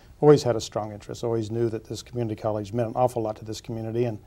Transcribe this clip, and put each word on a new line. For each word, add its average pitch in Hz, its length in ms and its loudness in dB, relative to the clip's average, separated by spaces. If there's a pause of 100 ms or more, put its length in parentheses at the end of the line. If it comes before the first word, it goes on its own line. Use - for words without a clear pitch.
(200)
always 147 220 10
had 120 140 2
a 110 40 -4
strong 107 320 -6
interest, 104 320 -12
always 113 280 -2
knew 117 180 0
that 110 140 -8
this 110 180 -10
community 113 400 -6
college 107 320 -4
meant 117 160 0
an 113 60 -8
awful 123 260 2
lot 107 140 -4
to 113 100 -18
this 107 160 -10
community, 113 440 -4
and 107 220 -4